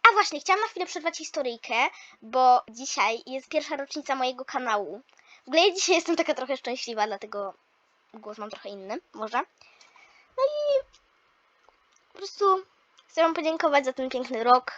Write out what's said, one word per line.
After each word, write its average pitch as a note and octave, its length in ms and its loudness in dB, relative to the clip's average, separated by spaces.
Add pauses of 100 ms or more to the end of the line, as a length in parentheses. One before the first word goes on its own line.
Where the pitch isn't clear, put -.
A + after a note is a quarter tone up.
A A4 40 10
właśnie, F#4+ 280 0
chciałam G4 220 2
na A4+ 60 -2
chwilę F4+ 180 -6
przerwać D#4 320 -6
historyjkę, B3+ 560 -6 (480)
bo B3 460 6
dzisiaj A#3 580 -4
jest C4 220 -8
pierwsza D4+ 280 -2
rocznica C#4 380 -6
mojego B3+ 300 -4
kanału. G#3+ 580 -4 (420)
W - 40 -20
ogóle E4 200 6
ja F4 60 2
dzisiaj F#4 220 2
jestem E4 200 0
taka D#4+ 180 0
trochę B3+ 220 -4
szczęśliwa, A#3 500 -4
dlatego G3+ 480 -8 (600)
głos G#3+ 240 -16
mam G#3+ 120 -10
trochę G3+ 180 -14
inny, G3+ 300 -10 (140)
może. A3 300 -6 (920)
No C5 80 2
i D5 400 0 (1300)
po - 60 -20
prostu G4 460 0 (420)
chcę - 160 0
wam E4 120 4
podziękować D#4 500 2
za C4 80 -2
ten C4 180 -6
piękny B3 340 -4
rok. B3 340 6